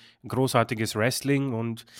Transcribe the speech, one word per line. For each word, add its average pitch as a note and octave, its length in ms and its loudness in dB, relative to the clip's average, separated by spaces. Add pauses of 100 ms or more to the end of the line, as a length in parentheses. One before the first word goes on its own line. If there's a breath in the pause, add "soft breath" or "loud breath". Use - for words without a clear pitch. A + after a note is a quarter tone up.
(260 loud breath)
großartiges A2+ 720 0
Wrestling C3+ 560 0
und, A2+ 340 -4 (140)